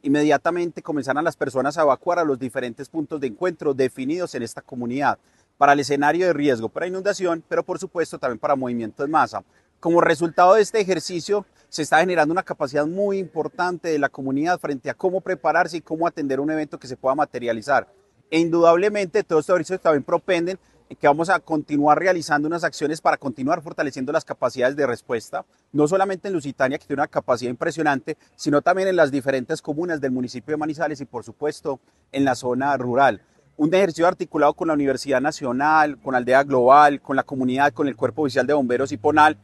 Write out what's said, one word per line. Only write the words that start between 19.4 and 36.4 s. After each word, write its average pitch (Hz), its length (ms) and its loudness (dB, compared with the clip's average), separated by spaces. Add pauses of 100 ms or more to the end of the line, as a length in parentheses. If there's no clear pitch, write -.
ejercicio 180 260 -2
también 151 240 2
propenden 170 560 -2 (300)
en - 80 -18
que 151 100 0
vamos 160 220 2
a 175 100 2
continuar 151 600 0
realizando 160 480 0
unas 170 160 -4
acciones 147 380 -4
para 156 160 2
continuar 143 440 -4
fortaleciendo 143 500 -8
las 156 140 -2
capacidades 127 500 -2
de 143 100 0
respuesta, 120 600 -6 (260)
no 147 160 2
solamente 190 400 -2
en 196 60 -6
Lusitania, 139 440 -2
que - 80 -14
tiene 139 160 -4
una 156 60 0
capacidad 123 420 -2
impresionante, 151 680 -4 (180)
sino 147 260 0
también 190 260 0
en 185 80 0
las 151 160 4
diferentes 135 500 -2
comunas 160 380 -6
del 131 120 -4
municipio 127 420 -6
de 151 40 -2
Manizales 151 440 -4
y, 131 40 -10
por 117 180 -12
supuesto, 147 560 -6 (320)
en 139 140 0
la 127 100 2
zona 131 420 -2
rural. 123 440 2 (360)
Un 156 160 0
ejercicio 175 320 2
articulado 151 480 2
con 170 140 -4
la 160 60 0
Universidad 135 480 0
Nacional, 147 760 0
con 131 160 -6
Aldea 127 300 4